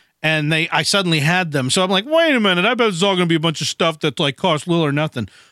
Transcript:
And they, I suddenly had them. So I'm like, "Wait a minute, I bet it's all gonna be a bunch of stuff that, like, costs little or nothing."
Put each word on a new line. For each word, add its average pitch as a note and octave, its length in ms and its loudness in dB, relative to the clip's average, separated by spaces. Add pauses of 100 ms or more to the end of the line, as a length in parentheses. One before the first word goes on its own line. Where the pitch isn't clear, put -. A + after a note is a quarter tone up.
(220)
And D#3 300 0
they, D#3+ 180 0
I D#3+ 120 0
suddenly F3 380 0
had E3+ 320 0
them. C3 180 -2
So F#3+ 140 2
I'm F#3 60 -2
like, G3 160 0
"Wait D#4 280 2
a A#3+ 60 2
minute, F#3 240 2
I B3 100 2
bet A3+ 140 0
it's F3 140 -2
all G3 120 2
gonna F3+ 120 0
be E3+ 80 2
a D#3+ 60 0
bunch D#3+ 200 -2
of D3 60 -4
stuff E3 340 -2
that, D3+ 180 -4
like, C#3 180 -2
costs D#3+ 300 -2
little E3+ 180 0
or C#3+ 80 0
nothing." D3 360 -4 (240)